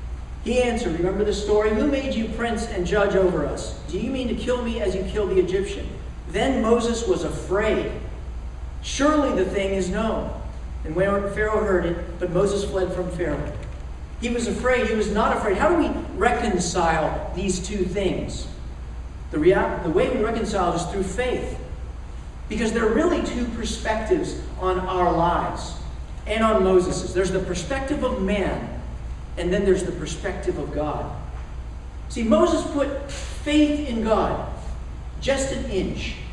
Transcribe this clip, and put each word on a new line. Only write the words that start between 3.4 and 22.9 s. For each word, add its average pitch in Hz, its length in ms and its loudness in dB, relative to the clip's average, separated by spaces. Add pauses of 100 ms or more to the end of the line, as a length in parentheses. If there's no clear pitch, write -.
us? - 340 -4 (100)
Do 175 80 -2
you 233 140 -2
mean 254 160 -2
to 220 80 -2
kill 247 260 0
me 226 200 -2
as 190 140 0
you 190 80 -2
killed 208 280 0
the 185 80 4
Egyptian?" - 480 0 (420)
Then 233 320 2
Moses 233 460 4
was 170 160 2
afraid. 185 680 0 (920)
"Surely 285 540 2
the 185 140 2
thing 196 240 0
is 185 160 0
known." 214 400 0 (560)
And 156 120 -4
when 190 100 4 (240)
Pharaoh 214 320 2
heard 180 220 2
it, - 340 -4
but 175 120 -2
Moses 196 340 2
fled 185 260 0
from 180 180 -2
Pharaoh. 165 440 -2 (680)
He 233 100 -2
was 240 180 0
afraid. 233 400 2
He 220 80 0
was 214 160 2
not - 260 4
afraid. 196 200 2
How 302 120 4
do 349 60 4
we 302 140 4 (280)
reconcile 180 1160 2
these 180 300 -2
two 196 200 -2
things? 180 640 -2 (840)
The - 80 -2
rea-, 180 440 4
the 175 60 0
way 214 200 4
we 247 120 0
reconcile 208 520 0
is 165 100 0
through 190 200 -2
faith. - 540 -2 (920)
Because 226 240 0
there 226 120 2
are 208 80 4